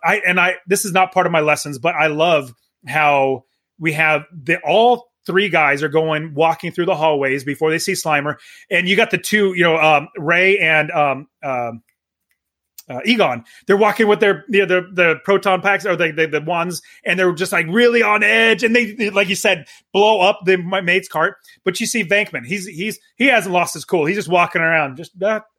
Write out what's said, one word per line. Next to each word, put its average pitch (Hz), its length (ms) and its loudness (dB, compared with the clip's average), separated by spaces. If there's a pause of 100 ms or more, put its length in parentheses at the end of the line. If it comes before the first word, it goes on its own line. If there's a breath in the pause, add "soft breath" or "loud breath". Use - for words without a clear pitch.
I, 202 240 0
and 180 140 0
I, 180 140 2 (120)
this 190 200 -2
is 180 80 -6
not 185 180 2
part 185 140 2
of 170 80 -4
my 156 80 4
lessons, 147 360 -2
but 165 160 -2
I 156 140 2
love 151 460 0 (340)
how 139 560 2 (340)
we 160 160 -2
have 156 380 0
the, 160 300 -4
all 226 480 2 (160)
three 190 240 0
guys 147 340 0
are 151 60 -2
going, 156 460 -2
walking 165 360 -2
through 175 140 -4
the 180 100 0
hallways 139 480 0
before 147 260 -4
they 160 100 -2
see 190 140 -4
Slimer. 151 420 -2 (360 loud breath)
And 180 160 0
you 196 80 0
got 226 160 2
the 180 60 0
two, 196 380 0
you 175 80 2
know, 160 120 2
um, 156 400 2
Ray 175 440 2
and, 156 320 0
um, 143 360 -2 (160)
um, 120 400 -6 (1080)
uh, 127 160 -10
Egon, 165 380 0 (240 soft breath)
they're 196 100 4
walking 208 300 2
with 208 120 4
their, 196 300 0
you 202 120 2
know, 180 200 0
the, 175 100 -10
the 170 320 2
proton 196 380 0
packs 196 240 0
or 180 100 -2
the, 165 160 -2
the, 160 140 0
the 147 160 -2
ones, 170 400 -6 (240 soft breath)
and 185 140 -2
they're 180 140 2
just, 175 180 -6
like, 170 180 0
really 233 320 4
on 208 220 0
edge. 226 400 2
And 226 120 2
they, 214 180 0
they, 208 180 -4
like 196 180 0
you 196 60 -2
said, 180 300 0 (280 loud breath)
blow 208 280 4
up 208 240 2
the 185 120 4
ma-, 185 240 -4
mate's 185 260 0
cart. 160 280 -2 (280 soft breath)
But 185 160 -4
you 226 60 -6
see 220 180 -2
Venkman, 165 440 -2
he's, 185 180 -6
he's, 190 340 -10 (160)
he 262 120 0
hasn't 196 260 2
lost 175 220 0
his 147 100 -14
cool. 165 220 0
He's 202 100 -2
just 156 100 -6
walking 175 360 0
around. 156 340 0
Just, 170 240 -16
uh, 214 200 -2 (180)